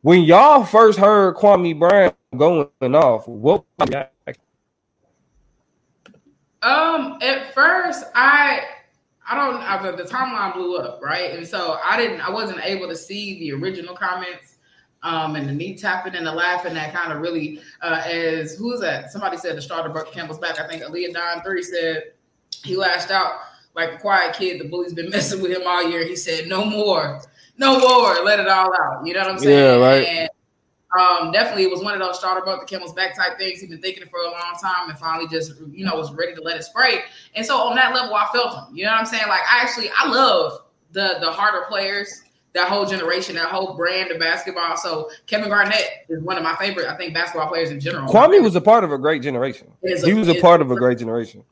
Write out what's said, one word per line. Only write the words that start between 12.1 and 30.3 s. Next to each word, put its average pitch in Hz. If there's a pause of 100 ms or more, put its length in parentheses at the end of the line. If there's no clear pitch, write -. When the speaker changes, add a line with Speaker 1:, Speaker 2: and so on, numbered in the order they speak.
Speaker 2:
I 175
wasn't 202
able 185
to 165
see 196
the 156
original 180
comments, 180 (480)
um, 156
and 139
the 139
knee 175
tapping 185
and 165
the 156
laughing 175
that 151
kinda 160
really, 151 (200)
uh, 160
as, 165
who 226
was 240
that? 147
Somebody 190
said 165
the 143
straw 165
that 156
broke 156
the 175
camel's 156
back. 156
I 165
think 165
Aaliyah 175
Don 170
three 185
said 165 (520)
he 185
lashed 175
out 190 (400)
like 165
a 160
quiet 196
kid. 180
The 143
bully's 175
been 170
<laughs> -
messing 202
with 180
him 180
all 175
year. 170
He 180
said, 165
"No 196
more, 196 (380)
no 269
more, 233
let 208
it 185
all 185
out." 151
You 175
know 190
what 190
I'm -
saying? 139
Speaker 1:
Yeah, 127
right. 135
Speaker 2:
And, 165 (680)